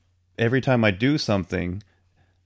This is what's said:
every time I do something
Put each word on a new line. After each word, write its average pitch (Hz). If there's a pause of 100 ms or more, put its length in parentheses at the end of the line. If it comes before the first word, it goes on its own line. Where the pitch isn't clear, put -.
(380)
every 117
time 123
I 104
do 127
something 92 (640)